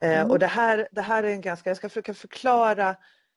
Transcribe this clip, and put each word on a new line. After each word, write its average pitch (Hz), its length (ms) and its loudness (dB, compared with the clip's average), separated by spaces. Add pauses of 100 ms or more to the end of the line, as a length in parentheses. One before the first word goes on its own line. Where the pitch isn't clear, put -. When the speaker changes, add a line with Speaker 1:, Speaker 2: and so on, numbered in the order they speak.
Speaker 1:
Eh, 160 180 4
Speaker 2:
Mm. 214 120 2
Speaker 1:
och 269 80 4
det 185 80 2
här, 220 440 0
det 208 100 -6
här 214 220 0
är 214 40 -2
en 202 140 -4
ganska, 175 280 -6
jag 185 80 -2
ska 208 120 -10
försöka 214 240 -8
förklara. 214 840 0 (420)